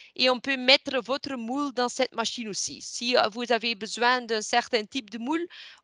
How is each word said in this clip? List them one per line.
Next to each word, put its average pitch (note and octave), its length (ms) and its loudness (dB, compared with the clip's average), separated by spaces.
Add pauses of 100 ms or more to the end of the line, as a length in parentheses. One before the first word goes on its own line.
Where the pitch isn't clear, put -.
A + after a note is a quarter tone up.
(140)
et B3+ 160 4
on B3 80 2
peut C4+ 180 -2
mettre C4 460 4
votre C#4 320 -4
moule B3+ 380 -4
dans B3 160 0
cette - 260 -2
machine A3+ 340 -4
aussi. - 320 -6
Si, B3 360 -2
euh, G#3+ 160 6
vous A#3 180 -2
avez A#3 240 0
besoin A3+ 460 2
d'un A3+ 200 -2
certain A3+ 440 0
type G#3+ 260 -8
de A3+ 80 -10
moule, D4+ 260 -2 (400)